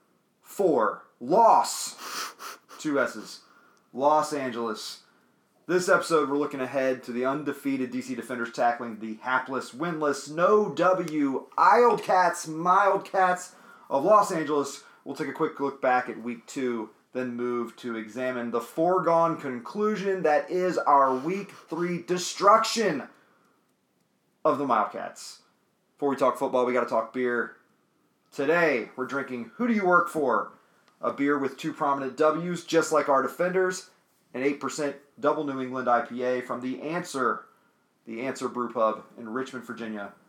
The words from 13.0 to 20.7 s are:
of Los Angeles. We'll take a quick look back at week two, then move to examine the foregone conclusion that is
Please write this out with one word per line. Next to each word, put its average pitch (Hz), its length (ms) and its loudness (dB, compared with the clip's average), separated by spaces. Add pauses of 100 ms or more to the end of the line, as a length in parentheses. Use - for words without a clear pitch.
of 135 160 0
Los 196 280 6
Angeles. 147 500 -2 (240)
We'll 135 100 -10
take 143 120 -6
a 135 40 -6
quick 151 280 -2
look 139 200 -4
back 127 300 2
at 113 140 -10
week 117 240 -10
two, 120 420 -4 (240)
then 127 220 -6
move 120 400 -4
to 117 220 -8
examine 120 520 -6
the 117 120 -2
foregone 165 760 2
conclusion 190 840 -4
that 151 260 2
is 180 300 0